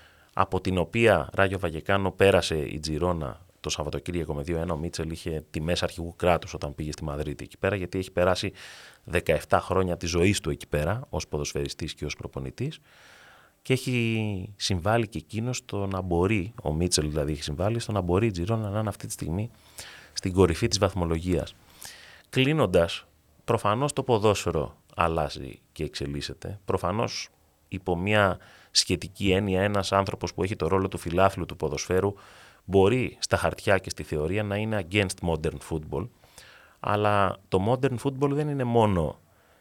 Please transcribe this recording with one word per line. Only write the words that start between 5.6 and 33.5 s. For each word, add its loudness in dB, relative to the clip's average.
αρχηγού -6
κράτους 2
όταν -8
πήγε -6
στη -10
Μαδρίτη -6
εκεί -18
πέρα, 0
γιατί -6
έχει -4
περάσει 2
δεκαεφτά 0
χρόνια 0
της -6
ζωής 4
του -4
εκεί -6
πέρα, -2
ως -6
ποδοσφαιριστής -6
και -8
ως -6
προπονητής, -8
και 0
έχει -2
συμβάλει 0
και -10
εκείνος -6
στο -6
να -2
μπορεί, 2
ο -2
Μίτσελ 0
δηλαδή -2
έχει -6
συμβάλει, -2
στο -6
να 0
μπορεί 2
η 2
Τζιρόνα -2
να -4
είναι -2
αυτή -10
τη -10
στιγμή -4
στην -4
κορυφή 4
της 0
βαθμολογίας. 0
Κλείνοντας, 2
προφανώς 0
το -2
ποδόσφαιρο 2
αλλάζει -2
και -8
εξελίσσεται. -8
Προφανώς, -2
υπό -2
μια 4
σχετική 0
έννοια, 4
ένας 0
άνθρωπος 0
που -2
έχει -2
το -2
ρόλο 2
του -6
φιλάθλου 2
του -10
ποδοσφαίρου 0
μπορεί 4
στα 0
χαρτιά 2